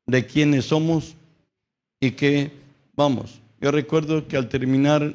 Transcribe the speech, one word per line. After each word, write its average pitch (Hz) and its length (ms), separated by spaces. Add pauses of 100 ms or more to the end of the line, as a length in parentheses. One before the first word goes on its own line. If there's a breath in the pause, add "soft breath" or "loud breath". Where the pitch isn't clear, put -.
de 123 200
quiénes 147 380
somos 160 500 (840)
y 131 120
que, 143 380 (460)
vamos, 139 440 (200)
yo 139 100
recuerdo 151 560
que 143 100
al 127 120
terminar 139 680